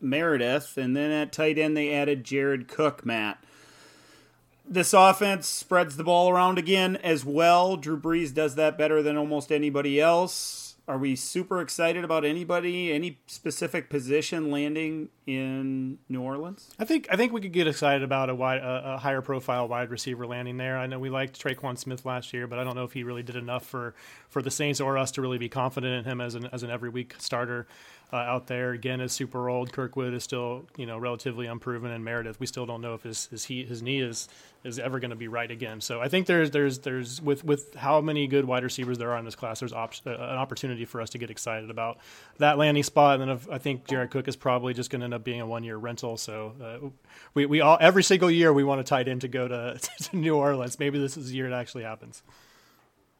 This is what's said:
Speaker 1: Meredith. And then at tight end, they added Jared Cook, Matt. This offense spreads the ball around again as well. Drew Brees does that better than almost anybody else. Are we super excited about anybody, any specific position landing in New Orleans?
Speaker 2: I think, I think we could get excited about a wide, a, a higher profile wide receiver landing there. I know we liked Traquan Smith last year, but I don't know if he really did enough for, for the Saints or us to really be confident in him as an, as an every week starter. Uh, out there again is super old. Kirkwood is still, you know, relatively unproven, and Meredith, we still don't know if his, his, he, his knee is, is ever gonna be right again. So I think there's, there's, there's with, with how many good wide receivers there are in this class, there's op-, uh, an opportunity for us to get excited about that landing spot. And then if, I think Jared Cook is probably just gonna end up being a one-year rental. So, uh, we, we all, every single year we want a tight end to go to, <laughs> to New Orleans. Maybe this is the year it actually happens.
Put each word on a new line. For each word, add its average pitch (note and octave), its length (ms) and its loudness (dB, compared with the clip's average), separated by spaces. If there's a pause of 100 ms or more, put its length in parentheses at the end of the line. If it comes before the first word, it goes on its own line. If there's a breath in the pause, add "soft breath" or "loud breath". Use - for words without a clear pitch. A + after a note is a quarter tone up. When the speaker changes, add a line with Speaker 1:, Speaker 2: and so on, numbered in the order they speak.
Speaker 1:
Meredith. C#3 720 2
And B2+ 180 0
then D3 180 0
at D3+ 200 -2
tight D#3 240 2
end, D3+ 220 2
they D3 160 0
added C#3+ 300 0
Jared C#3 440 0
Cook, - 380 0
Matt. A2 360 -2 (1300 soft breath)
This F3+ 240 2
offense F#3+ 560 8
spreads E3+ 480 0
the D#3+ 80 -6
ball F3 240 6
around F3+ 300 4
again F#3 380 2
as D#3+ 280 0
well. E3+ 540 6
Drew D3+ 200 -4
Brees D#3+ 340 0
does D3 220 0
that D3+ 220 2
better D3+ 260 4
than D3 140 0
almost D3 340 -2
anybody C#3+ 480 2
else. E3+ 680 2 (200)
Are C3+ 120 -4
we C3+ 160 0
super F3+ 460 -4
excited E3+ 440 0
about D#3+ 200 2
anybody, F3 680 0
any D#3 340 -2
specific - 640 -4
position D3 600 0
landing D#3 580 -2 (180)
in C3 720 -4 (100)
New B2+ 120 -4
Orleans? C#3+ 580 -8
Speaker 2:
I G#3+ 60 -4
think, D#4 260 0
I F#3 60 4
think A#3 160 2
we A#3 80 -4
could F#3+ 120 -8
get E3+ 160 4
excited C#3+ 340 4
about C3+ 280 0
a B2+ 40 -2
wide, C3 240 0
a, C3 360 -4
a C3 40 -8
higher C3 240 0
profile B2+ 460 -2
wide A#2+ 220 -4
receiver A#2+ 360 -6
landing B2 300 -8
there. C3 220 -4
I B2+ 80 -4
know C3 120 -8
we C3 120 -6
liked C3 300 -4
Traquan B2+ 380 -6
Smith C3 260 -10
last B2+ 280 -6
year, B2 140 -6
but A#2+ 120 -8
I B2+ 60 -4
don't B2+ 100 -6
know B2+ 100 -6
if B2 80 -10
he B2 120 -8
really B2 180 -8
did A#2+ 140 -12
enough A#2+ 300 -6
for, A#2+ 280 -10 (340 loud breath)
for C#3+ 120 -4
the C3 100 -4
Saints C#3+ 300 -2
or C3+ 180 0
us C3 140 -2
to - 80 -6
really B2+ 180 -4
be A#2 100 -6
confident B2+ 580 -4
in C3 60 -4
him B2 80 -6
as A#2+ 160 -6
an, A#2+ 160 -10
as B2 100 -8
an A#2+ 80 -8
every A#2+ 200 -6
week B2 280 -8
starter. A#2+ 480 -4 (460 loud breath)
Uh, C3 40 -6
out B2 320 -2
there B2 240 -2
again B2+ 280 -4
is B2+ 120 -4
super B2 360 -4
old. B2 240 -4
Kirkwood B2+ 420 -4
is A#2+ 100 -8
still, B2 420 -6 (100)
you C3+ 80 -10
know, A#2 140 -10
relatively A#2+ 480 -6
unproven, A#2 460 -8
and A2+ 120 -8
Meredith, A2+ 360 -6
we C3 60 -4
still B2 200 -8
don't A#2 140 -10
know A#2 140 -8
if A2 100 -12
his, A2 220 -8
his, A2+ 180 -12
he, B2+ 200 -8
his A#2 180 -10
knee C3+ 180 -2
is, A#2 280 -6 (360 soft breath)
is B2 160 -8
ever C3 180 -4
gonna A#2+ 160 -6
be A2+ 140 -10
right A#2 200 -4
again. A2+ 320 -10
So A#2 200 -6
I B2+ 80 0
think F#3 180 2
there's, E3 240 4
there's, C#3 300 2
there's B2+ 420 -6
with, C#3+ 220 0
with C#3+ 320 0
how D3 240 4
many D3 260 0
good C3+ 200 2
wide B2+ 180 0
receivers B2 340 -4
there A#2 140 -2
are A#2+ 60 0
in A2+ 60 -8
this A2+ 120 -12
class, A2+ 240 -8
there's A#2+ 120 -8
op-, A2+ 220 -6 (100)
uh, C3+ 60 -8
an B2 280 -6
opportunity B2+ 460 -4
for A#2 160 -8
us A2 100 -8
to - 80 -10
get A#2 120 -8
excited A2 400 -8
about A2+ 280 -6 (400 loud breath)
that D3 200 6
landing D3 240 6
spot. C#3+ 380 6
And C3 100 -2
then C3 60 -2
if, C3 120 -14
I C3 100 -8
think C3 280 -4
Jared B2+ 240 -2
Cook C3 160 -4
is C3 80 -4
probably B2 400 0
just B2 160 -6
gonna B2 140 -4
end A#2+ 100 -6
up A2+ 80 -8
being A#2+ 180 -6
a A2+ 60 -6
one-year A2+ 300 -6
rental. A#2 400 -6
So, A2 440 -10
uh, B2 280 -12 (460 loud breath)
we, C#3+ 120 4
we D3 140 4
all, D#3 200 10
every F3+ 220 10
single F#3 260 6
year E3 240 8
we C#3 120 6
want C#3 160 2
a B2+ 40 -4
tight B2+ 220 2
end B2+ 140 -2
to C3 80 -4
go B2+ 180 -2
to, A#2+ 320 -6
<laughs> - 240 -10
to - 140 -8
New D#3+ 180 2
Orleans. C#3 460 2
Maybe C#3+ 180 0
this C#3 180 -2
is C3+ 120 -10
the B2+ 80 -8
year C3 100 -2
it B2+ 60 -4
actually B2 320 -6
happens. A2+ 400 -14 (960 soft breath)